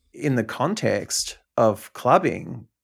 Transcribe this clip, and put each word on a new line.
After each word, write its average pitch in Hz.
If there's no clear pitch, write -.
in 143
the 113
context -
of 110
clubbing, 123